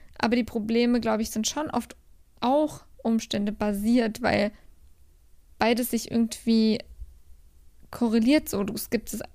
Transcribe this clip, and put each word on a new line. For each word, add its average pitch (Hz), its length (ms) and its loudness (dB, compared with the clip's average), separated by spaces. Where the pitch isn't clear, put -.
Aber 233 160 0
die 247 100 2
Probleme, 233 560 0
glaub 220 180 0
ich, 220 120 -4
sind 220 160 -4
schon 302 220 -4
oft - 260 -6
auch 294 460 0
Umstände 220 480 -2
basiert, 214 720 0
weil 208 300 2
beides 233 320 2
sich 233 200 -4
irgendwie 226 680 2
korreliert 240 580 2
so. 202 140 -4
Du, 208 100 -4
es - 160 -10
gibt - 240 -4
es 214 80 -8